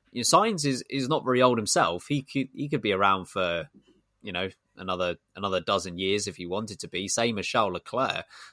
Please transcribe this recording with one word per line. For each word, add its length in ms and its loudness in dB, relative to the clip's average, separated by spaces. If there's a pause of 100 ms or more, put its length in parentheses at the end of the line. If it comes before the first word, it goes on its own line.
(120)
you 120 -6
know, 20 0
Sainz 400 4
is, 240 0
is 180 -2
not 160 0
very 180 4
old 160 6
himself. 520 0
He 120 0
could, 320 -4
he 140 -6
could 140 -2
be 100 2
around 380 2
for, 400 -2 (520)
you 120 -12
know, 160 -2 (260)
another, 420 -2 (180)
another 240 0
dozen 380 -2
years 280 0
if 120 -8
he 80 -8
wanted 340 -6
to 80 -10
be, 220 -6
same 280 0
as 80 -4
Charles 280 2
Leclerc. 500 -4 (300)